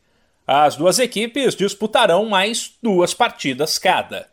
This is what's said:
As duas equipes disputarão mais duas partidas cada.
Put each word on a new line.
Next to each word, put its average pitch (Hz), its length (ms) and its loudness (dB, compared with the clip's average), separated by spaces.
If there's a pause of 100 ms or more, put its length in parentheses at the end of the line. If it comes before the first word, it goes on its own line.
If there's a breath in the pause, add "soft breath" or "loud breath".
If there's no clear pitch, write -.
(480)
As 143 280 4
duas 180 220 2
equipes 240 560 -2
disputarão 208 720 0
mais 214 460 -2 (100)
duas 180 320 2
partidas 151 640 -2
cada. 113 560 -2